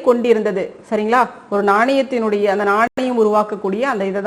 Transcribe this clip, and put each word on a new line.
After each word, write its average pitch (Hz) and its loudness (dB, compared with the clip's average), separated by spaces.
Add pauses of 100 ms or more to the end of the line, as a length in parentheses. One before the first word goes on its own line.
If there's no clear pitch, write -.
கொண்டிருந்தது, 214 2 (260)
சரிங்களா? 220 0 (320)
ஒரு 202 0 (100)
நாணயத்தினுடைய, 233 0 (100)
அந்த 202 0
நாணயம் 240 0
உருவாக்கக்கூடிய 214 0 (100)
அந்த 196 -2
இதை 196 -4